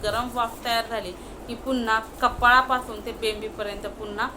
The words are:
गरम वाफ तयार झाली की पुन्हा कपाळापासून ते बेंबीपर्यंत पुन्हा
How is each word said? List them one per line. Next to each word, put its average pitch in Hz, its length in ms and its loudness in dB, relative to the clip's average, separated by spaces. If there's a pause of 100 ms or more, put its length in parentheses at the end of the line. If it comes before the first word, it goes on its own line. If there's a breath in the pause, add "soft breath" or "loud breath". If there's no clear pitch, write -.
गरम 226 300 0
वाफ 233 320 -2
तयार 233 260 2
झाली 202 220 -4 (360 loud breath)
की 240 60 -6
पुन्हा 233 440 2
कपाळापासून 247 1080 4
ते 226 60 -6
बेंबीपर्यंत 208 760 -4
पुन्हा 214 500 -6